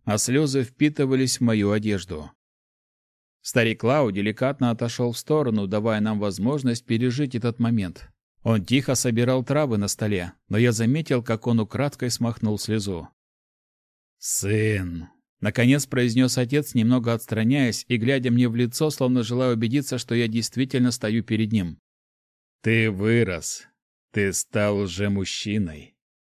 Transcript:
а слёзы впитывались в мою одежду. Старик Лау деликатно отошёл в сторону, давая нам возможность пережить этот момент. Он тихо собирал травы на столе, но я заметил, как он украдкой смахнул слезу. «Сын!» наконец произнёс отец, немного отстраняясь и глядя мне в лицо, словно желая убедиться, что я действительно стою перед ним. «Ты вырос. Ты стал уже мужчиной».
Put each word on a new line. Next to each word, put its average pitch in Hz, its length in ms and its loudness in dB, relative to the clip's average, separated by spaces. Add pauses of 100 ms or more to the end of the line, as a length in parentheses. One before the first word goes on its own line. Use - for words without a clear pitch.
а 107 120 0
слёзы 135 460 0
впитывались 131 720 0
в 123 60 0
мою 107 280 2
одежду. 92 600 -4 (1080)
Старик 113 420 0
Лау 127 280 2
деликатно 117 600 -2
отошёл 120 400 -2
в 117 60 -10
сторону, 117 500 0
давая 107 320 0
нам 107 200 0
возможность 117 680 -2
пережить 127 500 -2
этот 117 240 -4
момент. 113 500 -2 (320)
Он 110 240 0
тихо 131 300 2
собирал 123 480 2
травы 139 340 0
на 101 100 0
столе, 98 460 -2 (160)
но 104 80 0
я 120 140 6
заметил, 123 500 0
как 113 240 -4
он 117 140 2
украдкой 123 500 -4
смахнул 113 480 -2
слезу. 98 500 -4 (1080)
«Сын!» 98 920 -2 (320)
наконец 123 440 2
произнёс 123 520 0
отец, 139 360 -2
немного 117 400 2
отстраняясь 113 760 0
и 123 100 0
глядя 123 340 0
мне 123 160 4
в 113 80 -2
лицо, 123 340 0
словно 127 340 0
желая 120 300 0
убедиться, 120 440 -2
что 117 180 -4
я 120 120 2
действительно 123 640 0
стою 113 320 -2
перед 110 280 0
ним. 90 280 -2 (840)
«Ты 110 280 2
вырос. 101 760 0 (440)
Ты 98 200 0
стал 104 460 0
уже 101 320 -2
мужчиной». 98 840 -4 (420)